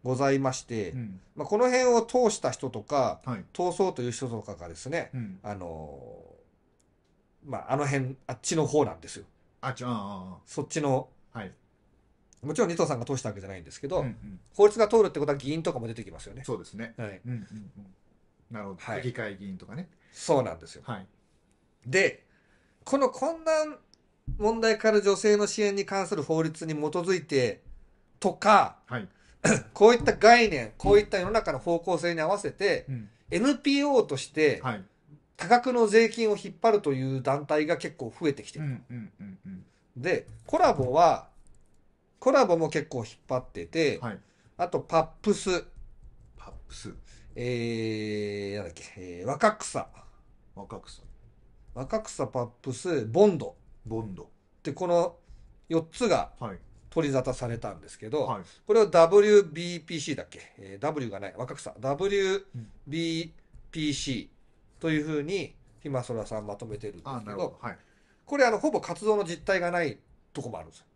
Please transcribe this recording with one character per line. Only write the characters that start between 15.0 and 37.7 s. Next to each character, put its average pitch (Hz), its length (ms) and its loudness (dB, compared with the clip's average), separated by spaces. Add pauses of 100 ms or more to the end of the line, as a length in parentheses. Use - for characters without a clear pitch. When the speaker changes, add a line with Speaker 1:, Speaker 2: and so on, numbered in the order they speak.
Speaker 1:
る 196 40 6
っ 175 40 -2
て - 100 -6
こ 143 40 0
と 143 80 0
は 139 60 -2
議 139 160 -6
員 165 80 -4
と 165 100 -2
か 135 60 -6
も 113 100 -8
出 113 60 -8
て 110 100 -12
き 95 60 -16
ま 80 100 -16
す - 60 -18
よ 101 80 -16
ね。 131 100 -14
Speaker 2:
そ 160 120 -4
う - 20 -8
で 85 80 -12
す - 80 -20
ね。 113 240 -12
Speaker 1:
は 117 80 -8
い。 95 180 -12
Speaker 2:
う 120 40 -10
ん、 127 40 -6
う - 20 -6
ん、 117 40 -8
う - 20 -8 (140)
ん。 107 120 -16 (840)
な 110 100 -12
る 101 60 -10
ほ 98 80 -12
ど。 - 60 -18
Speaker 1:
は 107 180 -8
い。 - 0 -
Speaker 2:
都 117 60 -10
議 123 100 -4
会 104 240 -8
議 98 100 -14
員 95 80 -10
と - 80 -16
か 101 100 -18
ね。 175 140 -12 (240)
Speaker 1:
そ 147 280 0
う - 20 0
な 92 100 -4
ん 85 60 -14
で - 80 -20
す - 80 -20
よ。 - 100 -20
Speaker 2:
は 113 140 -10
い。 95 80 -16 (800)
Speaker 1:
で、 180 400 0 (580)
こ 277 140 0
の 262 100 4
困 320 360 -4
難 311 340 0 (580)
問 220 240 0
題 226 160 4
か 220 140 2
ら 208 100 6
女 196 160 4
性 208 220 4
の 208 80 2
支 214 160 -2
援 202 120 2
に 196 120 -2
関 196 200 -2
す 202 80 -4
る 156 80 -2
法 160 200 0
律 160 240 -4
に 160 80 -4
基 - 20 -4
づ 170 380 0
い 165 100 -2
て 127 380 0 (580)
と 180 140 2
か、 190 420 4 (100)
Speaker 2:
は 123 120 -6
い。 98 100 -8 (360)
Speaker 1:
<clears throat> - 300 2
こ 208 140 10
う 247 60 10
い 233 60 2
っ - 20 -6
た 214 120 2
概 233 340 8
念、 123 300 -4
こ 196 140 4
う 202 60 10
い 208 60 6
っ - 20 -8
た 202 120 -2
世 180 80 -2
の 208 60 -4
中 208 200 0
の 131 60 -2
方 170 220 0
向 170 180 0
性 170 160 0
に 165 60 -4
合 156 80 0
わ 202 100 0
せ 156 120 -6
て、 185 380 0
Speaker 2:
う 135 40 -6
ん。 110 160 -8 (220)
Speaker 1:
エ 170 100 0
ヌ 277 180 4
ピ 277 240 2
ー 294 60 2
オ 269 120 6
ー - 60 2
と 143 100 -4
し - 120 -8
て、 143 340 2
Speaker 2:
は 123 120 -4
い。 98 100 -10 (520)
Speaker 1:
多 170 120 -8
額 240 240 4
の 233 160 4
税 220 220 6
金 220 200 0
を 202 60 2
引 196 160 -12
っ - 100 -16
張 226 100 6
る 208 80 4
と 147 120 0
い 135 240 -2
う 131 40 -4
団 139 260 -2
体 151 200 2
が 165 100 0